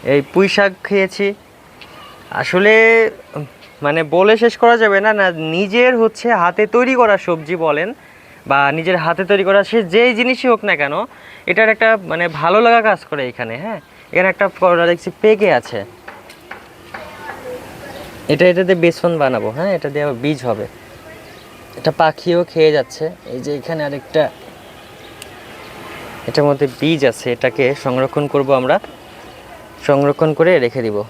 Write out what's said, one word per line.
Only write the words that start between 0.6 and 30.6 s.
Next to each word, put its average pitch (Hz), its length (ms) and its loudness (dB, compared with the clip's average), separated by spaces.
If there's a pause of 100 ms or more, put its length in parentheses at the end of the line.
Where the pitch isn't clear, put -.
খেয়েছি। 196 460 -2 (960)
আসলে 202 440 0 (1080)
মানে 151 220 0
বলে 185 340 4
শেষ 226 200 0
করা 233 200 4
যাবে 202 240 2
না, 214 120 2
না 196 180 2
নিজের 196 680 0
হচ্ছে 226 360 0
হাতে 180 340 0
তৈরি 247 280 2
করা 220 220 4
সবজি 165 380 -4
বলেন 165 380 -2 (540)
বা 139 240 2
নিজের 165 260 -2
হাতে 165 280 -2
তৈরি 196 180 2
করা 196 200 4
সে 220 200 0
যেই 220 320 2
জিনিসই 247 320 -2
হোক 226 160 2
না 190 120 0
কেন, 143 180 -2 (520)
এটার 214 240 2
একটা 220 280 2
মানে 170 300 -4
ভালো 165 340 2
লাগা 233 200 6
কাজ 208 180 0 (100)
করে 139 180 -6
এখানে। 117 300 -8
হ্যাঁ, 190 240 -10 (300)
এখানে 185 180 2
একটা 196 180 0 (120)
করলা 175 280 2
দেখছি 175 240 -2 (100)
পেকে 208 320 4
আছে, 113 320 -4 (2500)
এটা, 151 200 2
এটাতে 180 280 2
বেসন 170 420 0
বানাবো, 123 320 0
হ্যাঁ, 175 260 -4
এটা 151 140 -6
দিয়ে 147 140 -4
আবার 143 120 -2
বীজ 139 280 -4
হবে। 117 220 -4 (1120)
এটা - 140 -2
পাখিও 170 520 0
খেয়ে 156 280 2
যাচ্ছে। 151 380 -4 (160)
এই 123 140 -12
যে 147 160 -6
এখানে 151 280 -8
আরেকটা, 143 460 -2 (2000)
এটার 147 180 0
মধ্যে 143 220 2 (120)
বীজ 147 260 0
আছে, 120 260 -2
এটাকে 131 520 0
সংরক্ষণ 131 440 -2
করব 139 260 0
আমরা, 131 260 0 (1080)
সংরক্ষণ 143 460 2
করে 165 260 2
রেখে 120 220 -2